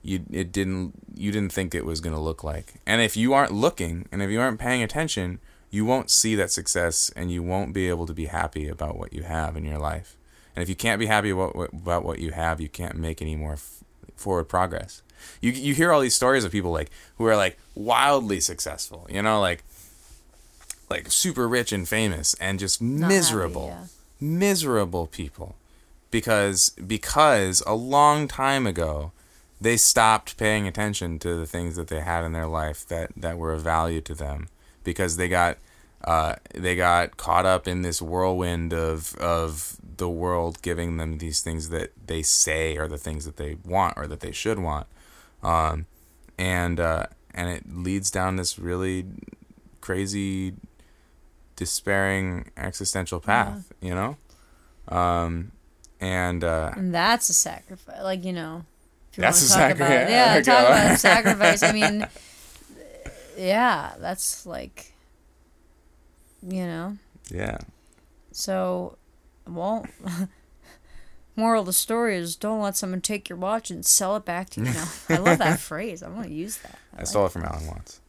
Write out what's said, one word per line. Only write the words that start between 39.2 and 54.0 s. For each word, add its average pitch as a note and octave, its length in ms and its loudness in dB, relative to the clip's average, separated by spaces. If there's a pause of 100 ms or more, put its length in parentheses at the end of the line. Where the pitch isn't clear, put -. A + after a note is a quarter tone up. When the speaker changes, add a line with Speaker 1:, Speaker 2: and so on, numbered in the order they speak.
Speaker 1:
the F2+ 120 -4
world E2+ 520 -2
giving E2+ 380 -4
them D#2+ 180 -4
these D#2 240 -6
things D#2+ 300 -6
that D#2+ 220 -6 (140)
they E2 140 -4
say D#2+ 560 0
are D#2 120 -4
the D2+ 100 -8
things D#2 260 -8
that D#2 140 -12
they D2+ 260 -8
want F2 320 0
or D2+ 120 -8
that D2+ 120 -10
they - 120 -10
should G#2 260 -2
want. D2+ 280 -4 (560)
Um, D#2+ 440 0 (500)
and, F2 440 0
uh, E2 260 0 (260)
and F2 160 -6
it F2 140 -6 (120)
leads F#2 360 -4
down F#2 260 -2
this F2+ 220 -4
really F#2 480 -4 (760)
crazy, F#2+ 720 -4 (1040)
despairing, F#2+ 1000 -2
existential F#2 640 -4
Speaker 2:
Yeah. A2 220 2
Speaker 1:
path, G#2 360 -10
you F2+ 140 -4
know? A2+ 220 -2 (720)